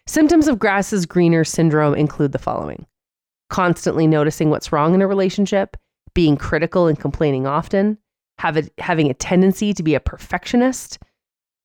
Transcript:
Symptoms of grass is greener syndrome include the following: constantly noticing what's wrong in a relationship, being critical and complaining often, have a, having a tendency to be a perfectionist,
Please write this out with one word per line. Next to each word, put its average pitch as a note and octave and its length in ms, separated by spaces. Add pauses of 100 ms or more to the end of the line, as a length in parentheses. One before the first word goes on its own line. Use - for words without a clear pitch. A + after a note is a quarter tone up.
Symptoms D#4 400
of B3 140
grass G3+ 320
is F#3+ 120
greener E3+ 380
syndrome D3+ 540
include D3 340
the C#3 80
following: - 480 (640)
constantly E3+ 560
noticing D3+ 440
what's - 200
wrong D#3+ 240
in F#3+ 80
a G3 60
relationship, G3 680 (380)
being D#3 220
critical E3+ 520
and D3+ 100
complaining C#3 480
often, G3 500 (420)
have D#3+ 180
a, D#3 80 (140)
having D#3+ 300
a B2+ 60
tendency F#3+ 580
to F#3+ 120
be D3+ 100
a B2+ 60
perfectionist, - 1000 (680)